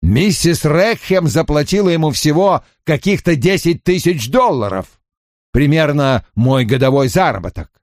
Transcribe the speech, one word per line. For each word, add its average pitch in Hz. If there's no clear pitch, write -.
Миссис 160
Рекхэм 180
заплатила 151
ему 160
всего 156
каких-то 170
десять 165
тысяч 170
долларов, 127
примерно 143
мой 127
годовой 135
заработок. 101